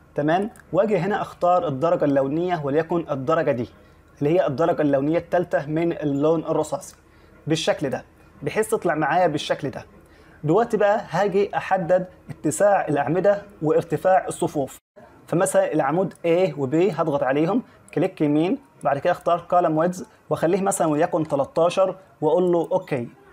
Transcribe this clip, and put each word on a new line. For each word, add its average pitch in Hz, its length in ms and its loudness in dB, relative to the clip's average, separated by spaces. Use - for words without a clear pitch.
تمام، 170 340 0
وأجي 208 240 2
هنا 185 240 -2
أختار 175 460 0
الدرجة 156 380 0
اللونية، 147 580 0
وليكن 160 480 -2
الدرجة 147 400 0
دي 123 180 -4
اللي 147 100 0
هي 175 180 2
الدرجة 165 340 0
اللونية 143 360 0
التالتة 165 480 -2
من 165 260 -2
اللون 151 520 0
الرصاصي 156 520 -4
بالشكل 156 420 -2
ده، 131 160 -8
بحيث 196 280 -4
تطلع 185 260 -2
معايا 156 320 2
بالشكل 147 420 -4
ده. - 160 -10
دلوقتي 214 340 2
بقى 202 320 2
هاجي 190 480 0
أحدد 170 500 0
اتساع 185 580 0
الأعمدة 160 540 0
وارتفاع 160 640 2
الصفوف، 156 500 -4
فمثلا 190 460 2
العمود 156 400 0
A 170 440 0
و 139 100 -2
B 160 320 2
هضغط 143 240 0
عليهم 156 400 0
كليك - 280 -2
يمين، 156 360 2
بعد 143 140 0
كده 175 140 0
أختار 170 280 -2
كولوم 170 280 2
ويدز 180 280 -2
وأخليه 160 320 0
مثلا 190 260 -2
وليكن 156 400 0
تلتاشر 175 680 0
وأقول 175 300 2
له 170 200 0
أوكي، 156 360 -2